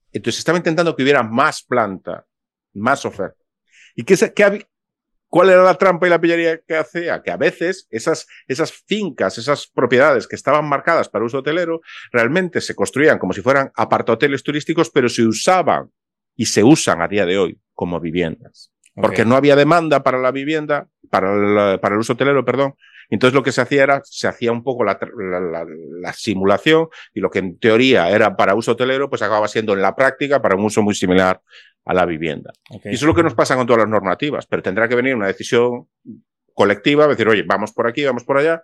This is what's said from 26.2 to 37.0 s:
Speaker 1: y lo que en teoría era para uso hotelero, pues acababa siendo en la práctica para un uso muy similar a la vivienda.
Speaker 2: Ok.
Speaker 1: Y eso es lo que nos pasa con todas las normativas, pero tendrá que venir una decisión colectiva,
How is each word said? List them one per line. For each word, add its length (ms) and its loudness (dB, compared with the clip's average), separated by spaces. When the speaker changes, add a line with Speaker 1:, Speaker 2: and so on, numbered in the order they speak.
Speaker 1:
y 60 -8
lo 100 0
que 100 -4
en 200 -8
teoría 500 4
era 260 2
para 200 2
uso 160 -2
hotelero, 380 -2
pues 120 -6
acababa 260 0
siendo 260 -2
en 80 -2
la 140 0
práctica 460 0
para 140 2
un 80 -2
uso 180 0
muy 140 0
similar 460 2
a 80 -4
la 120 2
vivienda. 480 -8
Speaker 2:
Ok. 160 -20
Speaker 1:
Y 40 -12
eso 160 -4
es 20 2
lo 60 4
que 80 2
nos 140 -2
pasa 220 0
con 100 -2
todas 140 4
las 80 0
normativas, 580 -4
pero 160 -4
tendrá 240 -2
que 80 -2
venir 200 0
una 120 -2
decisión 640 -2
colectiva, 540 2